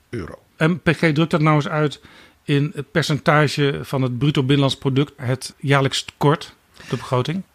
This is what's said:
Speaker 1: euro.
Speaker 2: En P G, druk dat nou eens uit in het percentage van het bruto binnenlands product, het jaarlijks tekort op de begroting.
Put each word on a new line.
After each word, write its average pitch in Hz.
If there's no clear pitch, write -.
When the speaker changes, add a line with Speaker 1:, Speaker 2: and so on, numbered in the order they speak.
Speaker 1:
euro. 98
Speaker 2:
En 160
P -
G, 156
druk 160
dat 170
nou 156
eens 143
uit 151
in 143
het -
percentage 147
van 135
het 123
bruto 143
binnenlands 139
product, 139
het -
jaarlijks 135
tekort -
op -
de 135
begroting. 131